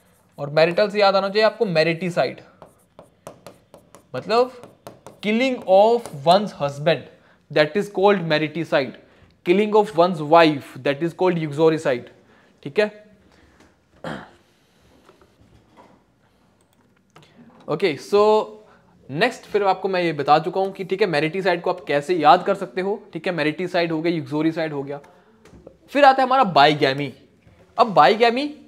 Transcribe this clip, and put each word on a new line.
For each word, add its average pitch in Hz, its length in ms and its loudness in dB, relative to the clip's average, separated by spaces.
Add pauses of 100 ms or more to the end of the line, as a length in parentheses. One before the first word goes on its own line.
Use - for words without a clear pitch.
(380)
और 143 120 -10
मैरिटल 170 400 2
से 208 100 -4
याद 196 160 4
आना 196 140 -2
चाहिए 214 160 2
आपको 214 200 -2
mariticide, 165 720 -2 (1800)
मतलब 226 360 -2 (760)
killing 240 340 -2 (100)
of 220 400 4 (180)
one's 196 340 2
husband, 143 440 -2 (460)
that 151 260 0
is 202 220 -4
called 196 320 2
mariticide, 151 680 -4 (480)
killing 208 360 2
of 208 180 -4
one's 175 220 2 (120)
wife, 160 400 4 (140)
that 143 160 -4
is 165 180 -6
called 175 260 -2
uxoricide, 147 600 -2 (540)
ठीक 143 160 -6
है। 208 260 -4 (4000)
ओके, 156 280 -2 (140)
so 214 340 4 (640)
नेक्स्ट 202 360 -4
फिर 202 180 -2
आपको 190 240 -2
मैं 185 140 -2
ये 170 120 -2
बता 147 260 2
चुका 175 220 -4
हूँ 196 100 -4
कि, 190 120 -10
ठीक 185 180 -4
है, 214 60 2
mariticide 170 540 -2
को 190 80 -4
आप 180 180 -6
कैसे 147 280 -2
याद 165 280 6
कर 196 120 -2
सकते 185 260 -8
हो, 202 200 -6 (120)
ठीक 165 140 -10
है, 185 60 -2
mariticide 170 580 -2
हो 156 100 -4
गया, 170 220 -4
uxoricide 156 480 -4
हो 143 120 -8
गया। 143 160 -12 (880)
फिर 285 160 4
आता 269 160 6
है 254 60 0
हमारा 254 160 2
बाइगैमी। 143 680 2 (640)
अब 233 160 2
बाइगैमी, 226 520 4 (220)